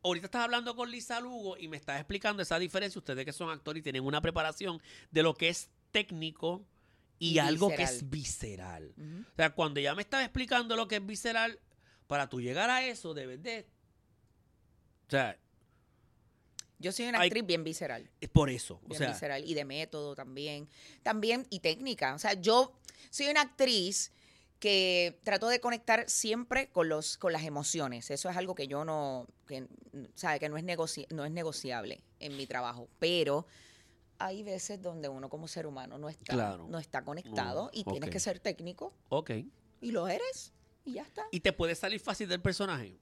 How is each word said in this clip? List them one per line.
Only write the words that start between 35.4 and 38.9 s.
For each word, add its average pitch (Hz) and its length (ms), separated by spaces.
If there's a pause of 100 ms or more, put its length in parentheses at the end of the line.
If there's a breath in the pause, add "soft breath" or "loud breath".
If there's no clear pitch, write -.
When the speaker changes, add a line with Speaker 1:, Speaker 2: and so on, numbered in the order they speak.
Speaker 2:
ser 160 200
humano 131 300
no 151 120
está, - 240
Speaker 1:
Claro. 98 360
Speaker 2:
no 165 100
está 135 260
conectado 139 600
Speaker 1:
No, 269 80
Speaker 2:
y 214 120
tienes 139 240
Speaker 1:
ok. - 40
Speaker 2:
que 190 60
ser 180 200
técnico. 180 540 (160)